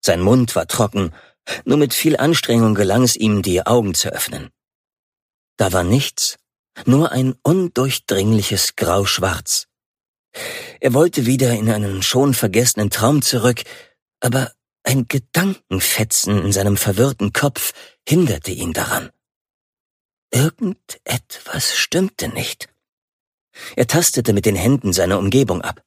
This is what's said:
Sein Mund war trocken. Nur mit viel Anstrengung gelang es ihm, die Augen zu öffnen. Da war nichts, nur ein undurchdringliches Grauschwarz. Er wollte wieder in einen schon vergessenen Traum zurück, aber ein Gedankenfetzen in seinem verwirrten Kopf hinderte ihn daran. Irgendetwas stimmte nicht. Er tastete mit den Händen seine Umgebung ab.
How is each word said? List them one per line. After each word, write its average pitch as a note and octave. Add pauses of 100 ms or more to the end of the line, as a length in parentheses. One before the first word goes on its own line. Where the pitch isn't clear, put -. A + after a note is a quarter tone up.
Sein F2
Mund A2+
war E2
trocken. G2 (500)
Nur C#3+
mit C#3+
viel D#3
Anstrengung A#2
gelang G2+
es A#2+
ihm, G#2
die F2+
Augen G#2+
zu -
öffnen. - (1080)
Da G2
war F2+
nichts, - (480)
nur C#3+
ein C3
undurchdringliches A#2+
Grauschwarz. - (1120)
Er C3
wollte D3+
wieder B2+
in A2
einen G2+
schon C3
vergessenen G#2+
Traum C3+
zurück, A#2+ (560)
aber C3 (320)
ein B2+
Gedankenfetzen A2
in G2
seinem G2
verwirrten G#2+
Kopf - (340)
hinderte D3
ihn E2+
daran. - (1200)
Irgendetwas -
stimmte -
nicht. - (1080)
Er -
tastete -
mit G2+
den G#2
Händen G#2+
seine F#2
Umgebung G2
ab. -